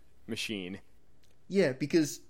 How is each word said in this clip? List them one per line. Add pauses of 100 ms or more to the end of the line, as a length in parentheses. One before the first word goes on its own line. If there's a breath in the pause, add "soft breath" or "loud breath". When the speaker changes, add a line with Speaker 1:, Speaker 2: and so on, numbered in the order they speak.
(260)
Speaker 1:
machine. (680)
Speaker 2:
Yeah,
because